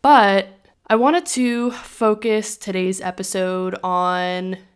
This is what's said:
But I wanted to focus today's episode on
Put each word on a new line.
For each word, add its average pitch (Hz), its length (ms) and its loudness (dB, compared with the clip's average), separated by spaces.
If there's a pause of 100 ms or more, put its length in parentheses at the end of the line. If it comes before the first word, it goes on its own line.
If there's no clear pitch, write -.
But 208 460 6 (360)
I 220 100 2
wanted 302 320 2
to 240 440 0
focus 214 840 -2
today's 185 460 -4
episode 185 800 -4
on 180 760 -2 (160)